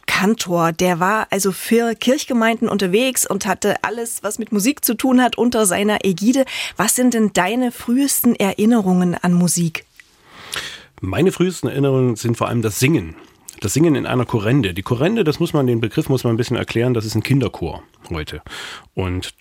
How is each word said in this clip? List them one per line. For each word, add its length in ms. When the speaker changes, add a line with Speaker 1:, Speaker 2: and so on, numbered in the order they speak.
Speaker 1:
Kantor, 480
der 300
war 300
also 200
für 460
Kirchgemeinden 720
unterwegs 580
und 180
hatte 380
alles, 400
was 160
mit 140
Musik 320
zu 100
tun 260
hat, 160
unter 300
seiner 380
Ägide. 400
Was 180
sind 200
denn 180
deine 400
frühesten 640
Erinnerungen 800
an 160
Musik? 520
Speaker 2:
Meine 320
frühesten 340
Erinnerungen 480
sind 220
vor 100
allem 160
das 160
Singen. 380
Das 160
Singen 220
in 100
einer 200
Kurrende. 480
Die 80
Kurrende, 420
das 160
muss 120
man, 140
den 140
Begriff 280
muss 140
man 120
ein 20
bisschen 200
erklären, 380
das 100
ist 120
ein 80
Kinderchor 580
heute. 320
Und 460